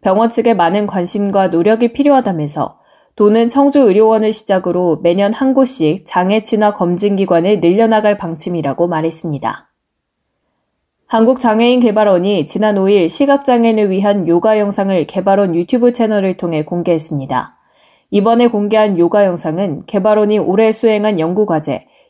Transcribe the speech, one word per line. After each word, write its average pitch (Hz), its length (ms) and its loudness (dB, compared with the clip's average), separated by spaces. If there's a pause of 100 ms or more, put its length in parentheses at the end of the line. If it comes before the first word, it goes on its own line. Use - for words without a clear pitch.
병원 208 280 0
측의 226 260 0
많은 185 300 0
관심과 196 640 -2
노력이 214 460 0
필요하다면서 190 840 -2 (380)
도는 220 340 2
청주의료원을 220 800 2
시작으로 180 680 -2
매년 196 320 0
한 262 220 -2
곳씩 190 500 0
장애 196 380 0
친화 208 280 0
검진기관을 190 920 0
늘려나갈 214 540 2
방침이라고 170 680 -4
말했습니다. 156 880 -6 (1400)
한국장애인개발원이 220 1400 2
지난 202 320 -2
오 190 100 0
일 190 220 2
시각장애인을 240 800 0
위한 196 380 0
요가 190 320 2
영상을 196 480 -2
개발원 196 480 0
유튜브 240 380 0
채널을 208 440 -2
통해 165 260 -4
공개했습니다. 151 920 -4 (540)
이번에 226 340 2
공개한 208 540 0
요가 175 260 2
영상은 175 640 -4
개발원이 214 500 0
올해 208 340 2
수행한 214 480 0
연구과제, 160 680 -2 (220)